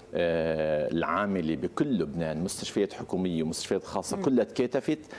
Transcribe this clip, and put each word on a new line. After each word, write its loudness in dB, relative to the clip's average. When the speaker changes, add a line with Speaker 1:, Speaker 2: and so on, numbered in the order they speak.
Speaker 1:
آه، 2
العاملة 0
بكل 0
لبنان، -2
مستشفيات -2
حكومية -2
ومستشفيات -2
خاصة، -4
Speaker 2:
مم. -2
Speaker 1:
كلها 6
تكاتفت 0